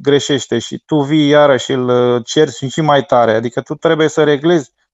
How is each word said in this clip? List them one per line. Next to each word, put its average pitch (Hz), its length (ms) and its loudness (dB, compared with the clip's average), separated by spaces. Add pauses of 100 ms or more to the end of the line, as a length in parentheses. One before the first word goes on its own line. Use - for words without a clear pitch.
greșește 139 580 -2
și - 280 -10
tu 151 140 -2
vii 143 280 0
iarăși, 143 440 2
îl, 127 160 -2
uh, 123 360 0
ceri 151 460 -2
și - 100 -6
mai 147 240 2
tare, 117 280 2
adică 117 280 -4
tu 151 140 -10
trebuie 156 340 0
să 151 160 0
reglezi 147 480 0 (220)